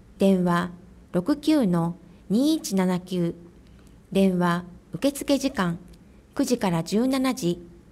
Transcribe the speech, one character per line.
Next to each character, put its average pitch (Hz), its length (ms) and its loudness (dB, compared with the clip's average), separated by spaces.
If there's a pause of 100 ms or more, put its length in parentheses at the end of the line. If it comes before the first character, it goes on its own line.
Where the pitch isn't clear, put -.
(200)
電 190 240 4
話 175 260 0 (420)
六 208 240 0
九 294 300 2
の 170 300 0 (340)
二 269 240 2
一 311 220 -4
七 185 240 0
九、 175 340 -4 (760)
電 196 260 2
話 175 280 0 (280)
受 - 180 0
付 - 280 -2
時 269 100 -2
間、 175 300 -4 (560)
九 277 100 0
時 247 140 0
か 196 100 0
ら 165 140 0
十 214 240 0
七 262 260 0
時。 170 340 -4 (240)